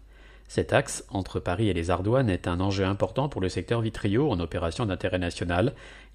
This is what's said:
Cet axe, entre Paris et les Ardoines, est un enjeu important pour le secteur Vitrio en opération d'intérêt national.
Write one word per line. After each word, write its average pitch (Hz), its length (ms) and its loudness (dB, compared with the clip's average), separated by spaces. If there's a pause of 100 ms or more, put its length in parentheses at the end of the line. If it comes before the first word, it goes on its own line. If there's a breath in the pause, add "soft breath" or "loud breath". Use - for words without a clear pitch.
(480 loud breath)
Cet - 260 0
axe, - 360 2
entre 95 300 -4
Paris 98 300 0
et 92 40 2
les 85 160 0
Ardoines, 104 400 2
est 87 180 0
un 87 120 0
enjeu 98 260 2
important 101 440 0
pour 107 120 -4
le 92 80 0
secteur 113 320 -2
Vitrio 110 480 0
en 92 100 0
opération 85 460 -2
d'intérêt 92 320 -2
national. 87 560 0 (420 loud breath)